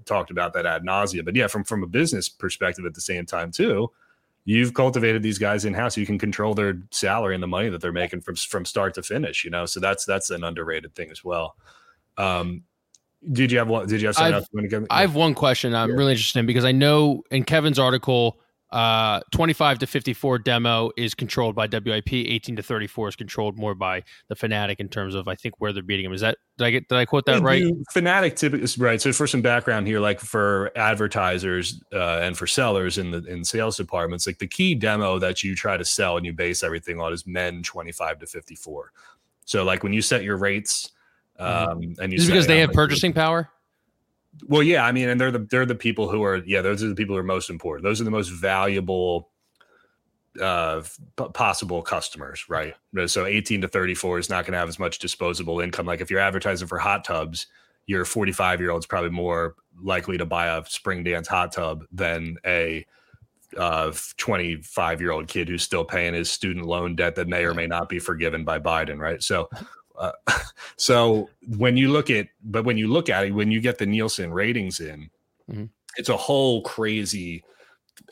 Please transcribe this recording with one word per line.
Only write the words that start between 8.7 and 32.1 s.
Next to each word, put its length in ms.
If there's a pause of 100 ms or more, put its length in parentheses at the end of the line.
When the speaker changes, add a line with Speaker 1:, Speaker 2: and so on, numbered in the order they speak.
Speaker 1:
to 80
finish, 420
you 60
know? 160
So 120
that's, 280
that's 240
an 120
underrated 520
thing 160
as 120
well. 340 (600)
Um, 460 (720)
did 200
you 60
have 100
one, 180
did 140
you 80
have 80
something 180
Speaker 2:
I've, 60
Speaker 1:
else 100
you 60
wanna 120
get? 200
Speaker 2:
I 140
have 120
one 200
question 400
I'm 160
Speaker 1:
Yeah. 60
Speaker 2:
really 160
interested 260
in 80
because 180
I 80
know 580
in 140
Kevin's 340
article, 600 (320)
uh, 460 (140)
twenty-five 480
to 80
fifty-four 500
demo 580
is 160
controlled 440
by 100
W 260
I 100
P. 260
Eighteen 260
to 80
thirty-four 460
is 80
controlled 420
more 160
by 300 (240)
the 80
Fanatic 420
in 100
terms 280
of, 100
I 80
think, 240
where 140
they're 100
beating 220
them. 80
Is 80
that, 180 (180)
did 100
I 40
get, 180
did 80
I 80
quote 220
that 120
Speaker 1:
They 20
Speaker 2:
right? 240
Speaker 1:
do. 260
Fanatic 460
typically, 320 (100)
right. 240
So 100
for 140
some 160
background 460
here, 100
like, 220
for 560
advertisers, 1040 (100)
uh, 300